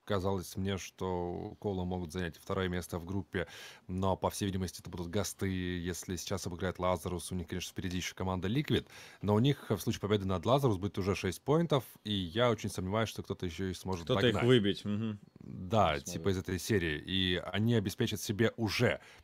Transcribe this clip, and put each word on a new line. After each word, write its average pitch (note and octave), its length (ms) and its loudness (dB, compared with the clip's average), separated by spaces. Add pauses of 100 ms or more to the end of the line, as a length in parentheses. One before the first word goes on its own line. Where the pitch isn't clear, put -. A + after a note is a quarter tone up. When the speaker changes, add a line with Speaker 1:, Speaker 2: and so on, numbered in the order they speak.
Speaker 1:
казалось G2 540 -2
мне, G2 200 0
что F2+ 840 -4
Колы F#2 260 -2
могут F2+ 260 -4
занять F2 240 -4
второе F#2+ 320 -2
место F2+ 300 -4
в E2 80 -6
группе, F#2 420 -4 (400)
но, F#2 300 2
по F#2 120 2
всей - 160 -4
видимости, F#2 360 -4
это - 80 -14
будут F2 180 -6
Гасты. G2 400 -2
Если F2+ 720 -2
сейчас - 300 -4
обыграет F2 320 -4
Лазарус, F2+ 520 0
у F#2+ 40 -4
них, F2 120 -4
конечно, F2+ 240 -6
впереди F2+ 260 -4
еще - 180 -4
команда F#2 340 0
Liquid, B2+ 380 0 (340)
но G#2 140 6
у G#2+ 40 8
них C3+ 300 2
в G2+ 100 2
случае A2 220 -2
победы G2+ 240 2
над F#2 200 0
Лазарус B2 320 4
будет G2 200 -4
уже F#2+ 180 2
шесть - 260 -4
поинтов, D3+ 440 2 (180)
и G#2 100 -2
я G2+ 360 2
очень G#2+ 200 0
сомневаюсь, G2+ 400 -2
что - 140 -10
кто-то - 220 -6
еще F2+ 220 -4
и F#2 60 -2
сможет F2+ 300 -6
Speaker 2:
Кто-то B2 240 4
их A2+ 60 4
Speaker 1:
догнать. G2+ 140 2
Speaker 2:
выбить, G2+ 380 6
мгм. G#2 340 -4 (200)
Speaker 1:
Да, F#2 540 2
Speaker 2:
Посмотрим. D2 200 -4
Speaker 1:
типа E2+ 160 0
из F#2 80 2
этой F#2 220 -2
серии. E2+ 460 0
И F#2 300 2
они G#2 400 2
обеспечат G#2+ 440 0
себе A2 380 2
уже A2+ 420 2 (240)